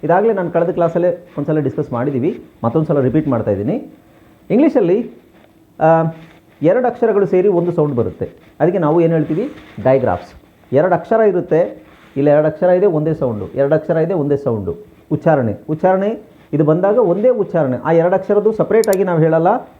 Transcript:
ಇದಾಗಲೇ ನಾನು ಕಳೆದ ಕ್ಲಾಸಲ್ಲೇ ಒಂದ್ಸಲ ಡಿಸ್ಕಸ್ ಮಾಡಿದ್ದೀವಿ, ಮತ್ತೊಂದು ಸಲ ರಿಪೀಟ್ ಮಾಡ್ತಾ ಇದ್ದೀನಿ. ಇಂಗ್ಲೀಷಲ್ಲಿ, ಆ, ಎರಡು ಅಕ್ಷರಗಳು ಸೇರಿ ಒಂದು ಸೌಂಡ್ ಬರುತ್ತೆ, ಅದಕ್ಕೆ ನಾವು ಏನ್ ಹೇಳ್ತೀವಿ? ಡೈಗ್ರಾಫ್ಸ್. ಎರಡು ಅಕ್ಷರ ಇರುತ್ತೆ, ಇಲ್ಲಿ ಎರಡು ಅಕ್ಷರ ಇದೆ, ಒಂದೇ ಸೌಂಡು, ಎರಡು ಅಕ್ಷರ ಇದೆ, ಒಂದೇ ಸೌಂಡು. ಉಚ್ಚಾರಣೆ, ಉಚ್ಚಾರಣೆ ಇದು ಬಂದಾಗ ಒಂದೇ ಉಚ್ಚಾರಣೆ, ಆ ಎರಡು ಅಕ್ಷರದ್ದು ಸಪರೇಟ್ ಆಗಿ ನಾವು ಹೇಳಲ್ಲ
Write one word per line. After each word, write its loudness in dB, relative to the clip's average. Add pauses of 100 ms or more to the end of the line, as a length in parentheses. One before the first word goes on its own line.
ಇದಾಗಲೇ 2
ನಾನು -4
ಕಳೆದ 0
ಕ್ಲಾಸಲ್ಲೇ 0 (280)
ಒಂದ್ಸಲ -2
ಡಿಸ್ಕಸ್ -6
ಮಾಡಿದ್ದೀವಿ, -2 (340)
ಮತ್ತೊಂದು 0
ಸಲ 0
ರಿಪೀಟ್ 0
ಮಾಡ್ತಾ -2
ಇದ್ದೀನಿ. -4 (760)
ಇಂಗ್ಲೀಷಲ್ಲಿ, 2 (920)
ಆ, 6 (840)
ಎರಡು 2
ಅಕ್ಷರಗಳು 0
ಸೇರಿ 2 (100)
ಒಂದು -2
ಸೌಂಡ್ 0
ಬರುತ್ತೆ, -4 (340)
ಅದಕ್ಕೆ 0
ನಾವು 2
ಏನ್ 2
ಹೇಳ್ತೀವಿ? -2 (440)
ಡೈಗ್ರಾಫ್ಸ್. 0 (480)
ಎರಡು 2
ಅಕ್ಷರ 0 (120)
ಇರುತ್ತೆ, 0 (580)
ಇಲ್ಲಿ 2
ಎರಡು 2
ಅಕ್ಷರ 0 (100)
ಇದೆ, 4 (100)
ಒಂದೇ -2
ಸೌಂಡು, -4 (160)
ಎರಡು 2
ಅಕ್ಷರ -2 (120)
ಇದೆ, -2
ಒಂದೇ 0 (100)
ಸೌಂಡು. -4 (420)
ಉಚ್ಚಾರಣೆ, 0 (200)
ಉಚ್ಚಾರಣೆ 0 (460)
ಇದು 2
ಬಂದಾಗ 2 (160)
ಒಂದೇ 2 (120)
ಉಚ್ಚಾರಣೆ, -2
ಆ 0 (100)
ಎರಡು 2
ಅಕ್ಷರದ್ದು 0
ಸಪರೇಟ್ 2
ಆಗಿ 2
ನಾವು 2
ಹೇಳಲ್ಲ 2 (320)